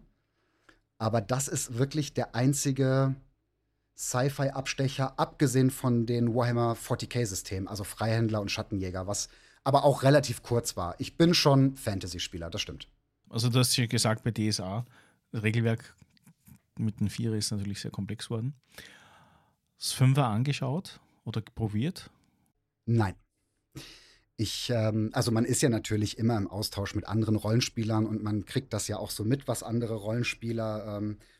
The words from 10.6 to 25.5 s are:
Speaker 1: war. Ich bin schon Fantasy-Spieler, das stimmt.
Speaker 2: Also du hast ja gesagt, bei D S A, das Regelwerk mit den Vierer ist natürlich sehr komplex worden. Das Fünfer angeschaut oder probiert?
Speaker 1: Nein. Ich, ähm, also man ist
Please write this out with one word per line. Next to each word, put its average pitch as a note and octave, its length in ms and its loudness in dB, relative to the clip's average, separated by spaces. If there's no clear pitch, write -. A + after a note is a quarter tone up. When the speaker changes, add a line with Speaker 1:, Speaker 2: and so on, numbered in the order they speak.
Speaker 1:
war. F2 240 -4
Ich - 200 -8
bin E3 160 6
schon C3+ 420 6
Fantasy-Spieler, F2+ 720 -6
das G2+ 140 -6
stimmt. - 260 -12
Speaker 2:
Also A#2 220 0
du A#2+ 80 4
hast B2+ 180 4
ja B2 100 2
gesagt, A2+ 380 0
bei A#2+ 60 0
D G#2+ 180 0
S G2+ 100 0
A, G2+ 280 -6
das A#2 100 -6
Regelwerk A2+ 520 0
mit A2+ 200 -2
den G2+ 120 0
Vierer A2+ 260 -2
ist G2+ 140 -2
natürlich G2+ 300 -6
sehr A2 100 -8
komplex - 400 -8
worden. A#2 240 -4
Das - 160 -8
Fünfer C3 340 4
angeschaut C3 720 -2
oder G#2+ 180 -4
probiert? A2+ 680 -4
Speaker 1:
Nein. A2 280 2
Ich, - 340 -4
ähm, A2 420 2
also A#2+ 180 2
man A2+ 140 4
ist B2 160 0